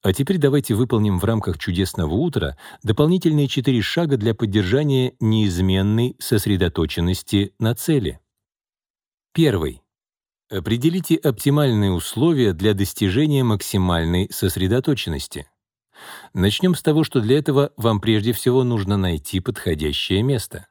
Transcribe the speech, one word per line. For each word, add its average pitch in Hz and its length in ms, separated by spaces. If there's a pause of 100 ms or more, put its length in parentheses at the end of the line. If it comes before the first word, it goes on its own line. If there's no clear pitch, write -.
А 95 120
теперь 175 240
давайте 143 340
выполним 107 460
в 92 60
рамках 101 340
чудесного 87 560
утра 101 420 (260)
дополнительные 151 680
четыре 123 340
шага 151 340
для 110 180
поддержания 123 840
неизменной 101 1000
сосредоточенности 92 1400
на 113 160
цели. 107 440 (1160)
Первый. 98 480 (680)
Определите 123 680
оптимальные 135 760
условия 120 600
для 95 200
достижения 107 680
максимальной 90 880
сосредоточенности. 95 1160 (880)
Начнем 120 420
с - 60
того, 156 200
что 139 180
для 120 180
этого 143 380
вам 110 240
прежде 107 320
всего 127 300
нужно 104 340
найти 90 440
подходящее 82 840
место. - 480